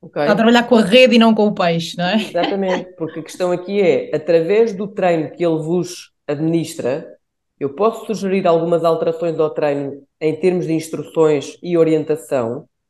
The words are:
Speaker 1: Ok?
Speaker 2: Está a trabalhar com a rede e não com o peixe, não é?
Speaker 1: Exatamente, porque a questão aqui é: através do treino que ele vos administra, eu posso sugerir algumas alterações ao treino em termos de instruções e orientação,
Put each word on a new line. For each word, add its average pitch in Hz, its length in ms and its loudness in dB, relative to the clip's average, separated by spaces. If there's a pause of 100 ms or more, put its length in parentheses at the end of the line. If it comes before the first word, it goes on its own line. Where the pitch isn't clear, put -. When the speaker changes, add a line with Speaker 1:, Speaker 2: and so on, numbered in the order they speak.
Speaker 1:
Ok? 160 220 -8
Speaker 2:
Está 151 100 2
a 208 40 4
trabalhar 233 280 4
com 240 120 4
a 214 60 6
rede 233 340 6
e - 20 8
não 226 160 6
com 214 120 2
o 208 80 -2
peixe, 170 420 -2
não 175 100 -4
é? 190 100 0
Speaker 1:
Exatamente, 185 800 -2
porque 160 240 -8
a - 20 -14
questão 180 300 -4
aqui 180 280 -2
é: 156 340 2
através 196 580 2
do 196 160 -8
treino 175 440 0
que 175 120 -6
ele 165 140 0
vos 160 540 -4 (140)
administra, 156 800 -2 (540)
eu 139 140 -4
posso 220 320 -2
sugerir 190 400 -4
algumas 165 380 0
alterações 165 540 -2
ao 156 120 0
treino 143 520 -4 (180)
em 156 200 -2
termos 180 260 0
de 156 60 -4
instruções 156 920 -2
e 175 140 -4
orientação, 151 920 -2 (240)